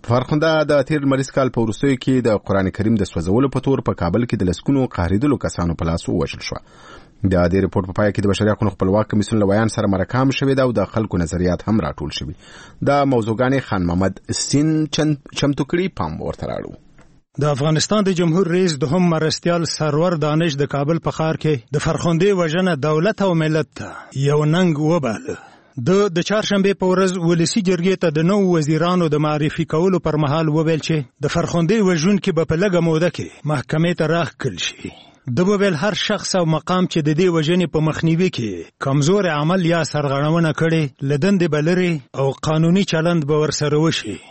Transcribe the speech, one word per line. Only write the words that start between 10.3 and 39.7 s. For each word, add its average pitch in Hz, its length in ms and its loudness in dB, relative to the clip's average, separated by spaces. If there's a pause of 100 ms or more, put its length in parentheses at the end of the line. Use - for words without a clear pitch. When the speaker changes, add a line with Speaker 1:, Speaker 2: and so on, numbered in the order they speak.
Speaker 1:
شوې 135 220 0
ده 131 40 2
او 127 140 0
د 98 160 0
خلکو 104 300 -2
نظریات 87 440 -2
هم 107 80 2 (120)
راټول 73 320 -8
شوي. 73 160 -10 (560)
دا 143 120 4
موضوعګانې 127 640 0
خان 95 240 -2
محمد 95 320 -2 (160)
سین 151 320 0 (240)
چن-، 151 240 0 (160)
چمتو 143 380 -2
کړي، 175 260 -2
پام 78 220 -6
ورته - 320 -6
راړو. 50 200 -10 (680)
Speaker 2:
د 147 180 0
افغانستان 160 520 2
د 180 140 0
جمهور 170 320 2
رئیس 180 240 0
دوهم 165 380 2
مرستیال 160 580 -2
سرور 156 500 0
دانش 151 380 0
د 139 120 -4
کابل 143 220 0
په 151 220 -4
ښار 160 240 -2
کې 151 340 -2
د - 80 -4
فرخندې 165 440 2 (120)
وژنه 170 340 0
دولت 156 460 0
او 196 100 2 (120)
ملت 156 320 0
ته - 180 -14 (320)
یو 151 200 2
ننګ 165 340 2
وباله. 139 580 -2 (500)
د، 202 280 4
د 175 120 2
چهارشنبې 202 520 0
په 190 120 0
ورځ 185 260 2
ولسي 170 440 2
جرګې 180 400 2
ته 175 160 2
د 160 120 2
نوو 202 260 2
وزیرانو 165 580 2
د 151 120 0
معرفي 151 480 0
کولو 175 340 2
پر 151 160 0
مهال 156 260 0
وویل 156 380 0
چې 147 360 -4
د 143 120 -2
فرخندې 170 420 0 (100)
وژونکي 185 440 2
به 160 180 0
په 160 120 0
لږه 180 260 2
موده 160 220 2
کې - 180 -8 (240)
محکمې 156 480 0
ته 165 60 2 (100)
راښکل 131 500 -4
شي. - 260 -10 (460)
د 180 120 2
وویل 196 340 2
هر 208 100 0
شخص - 420 -4
او 180 80 2 (120)
مقام 185 360 0
چې 170 160 0
د - 20 2 (100)
دې 185 160 4
وژنې 165 380 0
په 156 140 2
مخنیوي 165 420 0
کې 98 580 -8
کمزور 165 500 2
عمل 165 280 0
یا 170 160 2 (120)